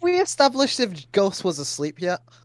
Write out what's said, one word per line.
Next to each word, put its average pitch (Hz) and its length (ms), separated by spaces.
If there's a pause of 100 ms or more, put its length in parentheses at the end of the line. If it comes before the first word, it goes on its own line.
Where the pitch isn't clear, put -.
we 359 180
established 269 600
if 185 320
Ghost 196 320
was 165 160
asleep 147 420
yet? 180 180 (240)